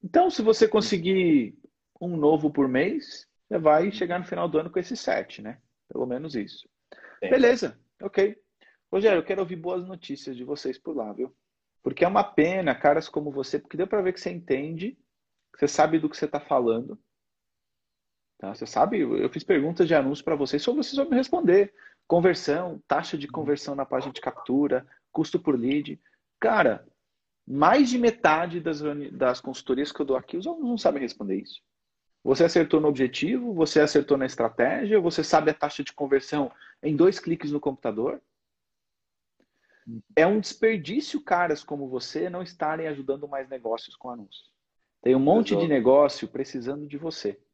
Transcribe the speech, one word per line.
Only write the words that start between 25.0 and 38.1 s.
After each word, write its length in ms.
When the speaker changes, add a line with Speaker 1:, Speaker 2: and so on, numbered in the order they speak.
Speaker 1:
custo 280
por 180
lead. 420
Cara, 460
mais 420
de 80
metade 600
das 220
reuni-, 280
das 320
consultorias 500
que 100
eu 40
dou 120
aqui, 200
os 80
alunos 240
não 80
sabem 240
responder 360
isso. 240
Você 200
acertou 380
no 80
objetivo, 640
você 260
acertou 380
na 80
estratégia, 720
você 240
sabe 260
a 40
taxa 300
de 100
conversão 580
em 100
dois 260
cliques 320
no 80
computador. 640